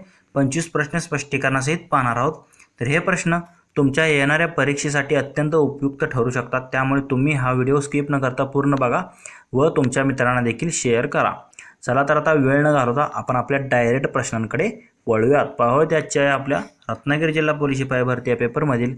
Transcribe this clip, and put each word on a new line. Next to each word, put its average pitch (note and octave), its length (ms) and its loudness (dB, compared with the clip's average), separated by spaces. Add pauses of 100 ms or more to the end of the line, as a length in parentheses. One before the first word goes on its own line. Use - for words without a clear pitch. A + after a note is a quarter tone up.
(340)
पंचवीस C#3 360 0
प्रश्न D3+ 300 -2
स्पष्टीकरणासहित C#3 920 -2
पाहणार B2 260 0
आहोत. D3 260 -2 (380)
तर A#2 60 -4
हे C#3+ 140 0
प्रश्न E3+ 380 -2 (380)
तुमच्या C#3+ 300 2
येणाऱ्या D3+ 420 2
परीक्षेसाठी C#3+ 680 -2
अत्यंत D3 400 -2
उपयुक्त C#3 500 0
ठरू B2 260 -2
शकतात, B2+ 320 -2
त्यामुळे C3+ 380 0 (100)
तुम्ही C3+ 240 2
हा B2+ 180 0
व्हिडिओ C3 280 2
स्किप C#3+ 300 -2
न C#3+ 80 0
करता C3 280 -2
पूर्ण C#3 300 0
बघा C3 240 0 (520)
व C#3 240 4
तुमच्या C3+ 280 2
मित्रांना B2+ 380 2
देखील A#2 300 -2
शेअर B2 340 0
करा. C3 260 0 (500)
चला C3 200 2
तर D3+ 140 2
आता D3+ 180 2
वेळ C#3 280 4
न D3+ 100 4
घालवता C#3 420 2
आपण A#2 220 -2
आपल्या C#3 260 0
डायरेक्ट B2 460 2
प्रश्नांकडे A#2+ 640 -2 (360)
वळूयात. A#2 420 4
पाहूयात C#3 460 2
आजच्या D3 300 0
या C#3+ 100 2
आपल्या C3+ 260 -2 (300)
रत्नागिरी D3+ 420 -2
जिल्हा D3+ 220 0
पोलीस C#3+ 240 -2
शिपाई C3 260 0
भरती B2 260 -2
या A#2+ 60 2
पेपरमधील B2 600 -2